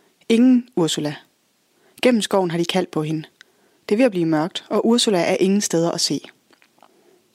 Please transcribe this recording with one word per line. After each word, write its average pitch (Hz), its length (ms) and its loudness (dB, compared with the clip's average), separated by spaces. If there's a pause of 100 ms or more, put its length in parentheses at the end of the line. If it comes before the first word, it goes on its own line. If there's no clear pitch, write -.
(300)
Ingen 240 460 4
Ursula. 156 400 -2 (840)
Gennem 240 200 2
skoven 185 300 -2
har 170 60 -4
de 170 80 -2
kaldt 180 260 -4
på 156 120 -4
hende. 156 200 -6 (680)
Det 208 60 0
er - 20 2
ved 262 80 4
at 226 60 2
blive 175 140 -2
mørkt, 160 440 -2
og 220 180 0
Ursula 226 340 2
er 185 180 0
ingen 196 220 2
steder 170 300 -2
at 175 100 -6
se. 147 200 -4 (1120)